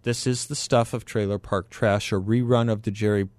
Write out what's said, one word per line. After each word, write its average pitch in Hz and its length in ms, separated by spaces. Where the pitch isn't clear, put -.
This 120 240
is 123 200
the 147 100
stuff - 360
of 117 120
trailer 101 340
park 98 320
trash, 104 420
a 104 40
rerun 117 540
of 107 120
the 107 80
Jerry 101 380